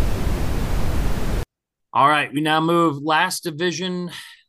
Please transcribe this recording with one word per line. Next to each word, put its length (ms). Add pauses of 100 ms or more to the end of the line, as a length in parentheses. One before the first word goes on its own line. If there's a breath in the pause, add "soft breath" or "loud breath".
(2000)
All 120
right, 260
we 80
now 180
move 440
last 400
division 640 (400 loud breath)